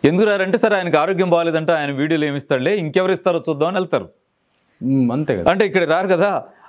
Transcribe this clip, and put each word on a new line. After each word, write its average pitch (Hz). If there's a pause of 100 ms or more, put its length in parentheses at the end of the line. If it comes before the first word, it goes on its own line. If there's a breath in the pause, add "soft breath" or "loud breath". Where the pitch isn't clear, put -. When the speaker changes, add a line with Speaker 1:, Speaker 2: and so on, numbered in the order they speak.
Speaker 1:
ఎందుకు 180
రారంటే, 190
"సరే 214
ఆయనకు 175
ఆరోగ్యం 180
బాగాలేదంటే 165
ఆయన 147
వీడియోలు 151
ఏమి 143
ఇస్తాడులే, 139
ఇంకెవరు 185
ఇస్తారో 180
చూద్దామని" 156
వెళ్తారు. 147 (760)
Speaker 2:
మ్మ్, 127
అంతే 147
కదా. 90
Speaker 1:
అంటే 196
ఇక్కడ 185
రారు 165
కదా. 185 (260 loud breath)